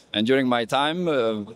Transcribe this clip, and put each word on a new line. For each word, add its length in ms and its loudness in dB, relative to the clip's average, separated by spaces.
And 120 0
during 220 4
my 160 0
time, 460 -2
uh, 340 0